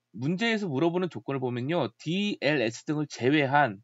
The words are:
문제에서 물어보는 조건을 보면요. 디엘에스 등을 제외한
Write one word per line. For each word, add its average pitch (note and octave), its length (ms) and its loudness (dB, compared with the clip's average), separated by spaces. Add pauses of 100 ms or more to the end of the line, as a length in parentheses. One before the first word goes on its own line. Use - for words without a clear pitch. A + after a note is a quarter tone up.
(100)
문제에서 G3+ 580 -2
물어보는 E3+ 400 0
조건을 C#3 300 -6
보면요. B2+ 600 -2
디엘에스 D3+ 840 -2
등을 D3+ 220 -2
제외한 C3+ 760 2